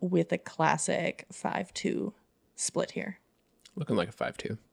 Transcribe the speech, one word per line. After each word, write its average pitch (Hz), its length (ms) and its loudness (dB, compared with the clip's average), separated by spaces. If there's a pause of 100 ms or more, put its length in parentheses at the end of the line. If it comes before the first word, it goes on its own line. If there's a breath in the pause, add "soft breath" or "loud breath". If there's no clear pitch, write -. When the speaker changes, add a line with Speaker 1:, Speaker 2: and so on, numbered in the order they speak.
Speaker 1:
with 180 320 2
a 175 40 0
classic - 920 2
five - 420 -4
two - 400 -2 (440)
split - 340 -2
here. - 280 -6 (560)
Speaker 2:
Looking 143 200 -2
like 98 140 2
a - 20 -14
five - 260 -4
two. - 200 -4 (160)